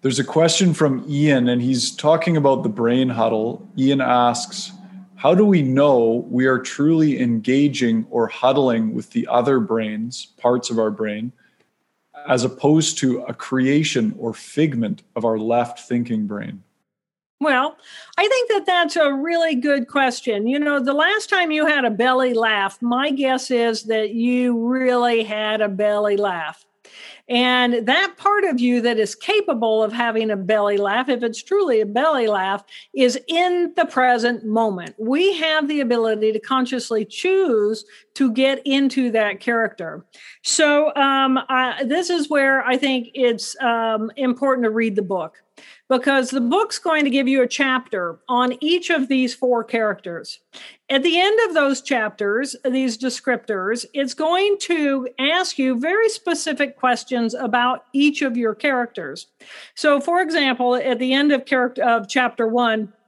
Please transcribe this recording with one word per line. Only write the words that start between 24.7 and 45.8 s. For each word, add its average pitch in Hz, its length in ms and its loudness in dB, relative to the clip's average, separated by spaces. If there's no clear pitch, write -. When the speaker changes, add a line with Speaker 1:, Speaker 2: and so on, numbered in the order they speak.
Speaker 2:
really 240 460 2
had 214 380 -4
a 208 80 0
belly 208 480 0
laugh. 175 480 -4
And 247 560 2
that 359 300 2
part 403 280 2
of 294 140 0
you 247 220 2
that 233 180 0
is 208 160 -2
capable 233 680 0
of 214 80 -2
having 226 380 -2
a 208 60 -2
belly 202 420 0
laugh, 208 320 0
if 233 120 -2
it's 226 200 -6
truly 349 380 2
a 208 60 0
belly 247 400 0
laugh, 196 380 -2
is 254 340 2
in 349 480 0
the 339 80 2
present 240 640 0
moment. 208 520 -2
We 302 380 0
have 311 320 0
the 294 120 -2
ability 226 520 0
to 214 80 -4
consciously 247 640 -2
choose 254 800 0
to 262 180 2
get 269 340 0
into 269 460 2
that 208 280 0
character. 214 680 -4
So, 294 440 2
um, 269 420 2
I, 254 360 -2
this 330 260 -2
is 311 200 -2
where 269 260 2
I 254 120 0
think 262 360 -2
it's, 240 340 0
um, 226 560 -2
important 262 480 0
to 220 60 2
read 220 260 -2
the 208 60 -10
book, 160 260 -8